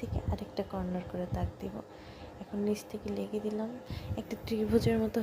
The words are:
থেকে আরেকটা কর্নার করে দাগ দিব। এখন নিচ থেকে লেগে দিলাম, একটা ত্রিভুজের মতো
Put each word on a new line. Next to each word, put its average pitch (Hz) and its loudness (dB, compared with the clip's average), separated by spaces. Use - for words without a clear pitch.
থেকে - 0
আরেকটা 202 -2
কর্নার 180 0
করে 180 0
দাগ 180 2
দিব। 196 -4
এখন 202 -4
নিচ 208 2
থেকে 214 -6
লেগে 202 -2
দিলাম, 214 0
একটা - -6
ত্রিভুজের 226 6
মতো 220 2